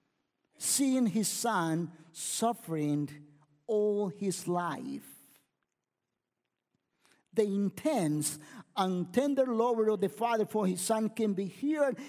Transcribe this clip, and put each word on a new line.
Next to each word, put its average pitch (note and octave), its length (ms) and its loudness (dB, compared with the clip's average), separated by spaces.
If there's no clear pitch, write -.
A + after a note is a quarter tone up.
seeing C4 500 2
his G#3+ 220 2
son E3+ 640 0
suffering D3+ 960 -2
all G#3 420 2
his F#3 380 -4
life. E3+ 640 -4
The A3 100 4
intense G3 960 0
and F#3 360 0
tender C4+ 340 2
love A#3 340 2
of G#3+ 200 2
the F#3+ 80 2
father A3+ 380 0
for G#3+ 200 0
his F3+ 140 0
son A3 280 0
can G#3+ 240 0
be F#3+ 160 -4
heard C#4+ 500 0